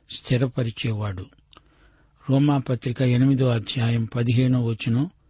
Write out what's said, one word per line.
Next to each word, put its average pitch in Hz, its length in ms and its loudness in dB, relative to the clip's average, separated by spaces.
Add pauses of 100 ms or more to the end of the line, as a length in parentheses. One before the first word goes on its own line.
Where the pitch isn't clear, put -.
(120)
స్థిరపరిచేవాడు. 113 1120 -4 (1040)
రోమాపత్రిక 135 720 0
ఎనిమిదో 131 460 4
అధ్యాయం 117 680 -2
పదిహేనో 123 500 2
వచనం, 117 440 -2 (200)